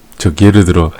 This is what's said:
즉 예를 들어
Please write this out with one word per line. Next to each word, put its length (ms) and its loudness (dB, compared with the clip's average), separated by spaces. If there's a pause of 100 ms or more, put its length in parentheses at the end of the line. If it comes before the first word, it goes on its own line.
(180)
즉 240 -4
예를 240 2
들어 340 -2